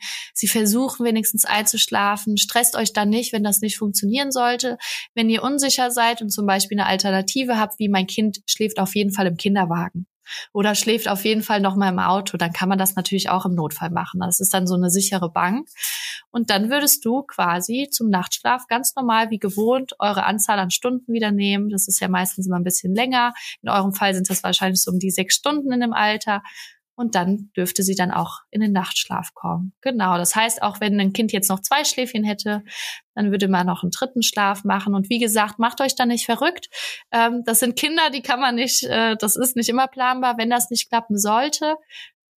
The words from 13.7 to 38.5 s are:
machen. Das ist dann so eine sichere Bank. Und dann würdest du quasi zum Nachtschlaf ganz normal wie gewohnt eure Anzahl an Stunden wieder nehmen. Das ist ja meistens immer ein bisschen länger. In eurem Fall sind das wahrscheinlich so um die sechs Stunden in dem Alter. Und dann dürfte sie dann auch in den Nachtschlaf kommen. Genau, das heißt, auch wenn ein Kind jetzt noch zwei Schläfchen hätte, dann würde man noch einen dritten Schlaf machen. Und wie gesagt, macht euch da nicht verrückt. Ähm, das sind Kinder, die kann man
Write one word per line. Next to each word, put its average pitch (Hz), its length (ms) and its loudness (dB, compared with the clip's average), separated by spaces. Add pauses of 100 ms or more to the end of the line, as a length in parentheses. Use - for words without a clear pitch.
machen. 175 300 -4
Das 180 200 0
ist 196 140 0
dann 185 140 2
so 180 80 2
eine 180 120 4
sichere 180 420 0
Bank. 185 380 0 (640)
Und 226 200 -2
dann 208 180 2
würdest 285 360 2
du 247 180 0
quasi 196 680 -2
zum 226 180 -2
Nachtschlaf 233 560 0
ganz 240 300 -2
normal 226 340 0
wie 220 80 -4
gewohnt 220 640 0
eure 202 240 0
Anzahl 208 340 0
an 180 140 -2
Stunden 247 400 -2
wieder 220 180 0
nehmen. 202 380 0
Das 202 180 -2
ist - 140 0
ja 185 80 -2
meistens 185 400 0
immer 180 80 0
ein 175 80 0
bisschen 185 280 -2
länger. 240 420 2 (280)
In 220 60 -6
eurem 196 240 2
Fall 196 220 0
sind 185 140 -2
das 185 140 -2
wahrscheinlich 185 400 0
so - 80 -2
um 180 80 0
die 190 140 0
sechs 185 240 0
Stunden 285 340 -2
in 247 100 0
dem 233 120 0
Alter. 214 500 0 (540)
Und 240 180 -4
dann 190 420 0
dürfte 180 280 0
sie 190 100 0
dann 180 160 2
auch - 300 -4 (100)
in 208 120 -2
den 208 100 2
Nachtschlaf - 640 -2
kommen. 175 460 -4
Genau, 190 360 0
das 175 180 0
heißt, 226 280 0
auch 202 180 -4
wenn 208 180 2
ein 196 140 2
Kind 220 200 0
jetzt 196 180 0
noch 190 100 0
zwei 294 240 0
Schläfchen 247 400 -2
hätte, 208 400 -2 (500)
dann 208 160 0
würde 196 160 2
man 180 220 4
noch 180 160 -2
einen 175 80 -2
dritten 254 320 -2
Schlaf 202 400 0
machen. 196 320 0
Und 196 140 0
wie 240 100 0
gesagt, 214 400 2
macht 240 200 0
euch 269 140 2
da 254 100 0
nicht 233 220 0
verrückt. 285 420 0 (440)
Ähm, 233 320 2
das 226 160 2
sind 247 160 0
Kinder, 311 340 0
die 262 120 -6
kann 254 180 0
man 247 160 2